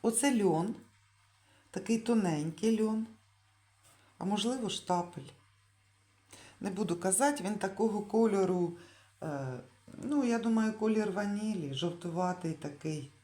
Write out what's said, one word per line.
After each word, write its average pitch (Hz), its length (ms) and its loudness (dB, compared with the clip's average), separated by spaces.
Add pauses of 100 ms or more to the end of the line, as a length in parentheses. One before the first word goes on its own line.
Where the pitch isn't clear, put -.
Оце 233 420 4
льон, 175 300 2 (960)
такий 220 280 0
тоненький 214 840 2
льон, 220 240 0 (1120)
а 170 60 -6
можливо, 214 460 0
штапель. 175 600 -4 (1300)
Не 208 100 -4
буду 185 260 -2
казати, 190 480 2
він 208 100 -2
такого 202 480 -2
кольору, 190 760 2 (460)
е, 135 380 -6 (260)
ну, 277 380 -2
я 233 140 2
думаю, 220 340 2
колір 214 400 2
ванілі, 202 640 -2
жовтуватий 170 760 -2
такий. 151 600 -8 (120)